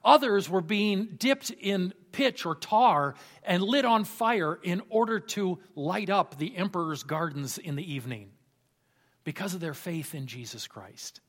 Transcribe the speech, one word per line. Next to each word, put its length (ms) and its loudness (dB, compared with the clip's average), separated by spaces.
Others 460 6
were 140 2
being 560 0
dipped 320 0
in 420 -2
pitch 340 -2
or 80 -2
tar 640 4
and 200 2
lit 220 2
on 200 4
fire 580 0
in 260 -2
order 320 2
to 380 -2
light 340 -2
up 300 2
the 180 -4
emperor's 460 -2
gardens 560 -4
in 160 -6
the 180 -6
evening 380 -8
because 280 -6
of 80 -6
their 140 -6
faith 400 -6
in 120 -6
Jesus 420 -12
Christ. 600 -16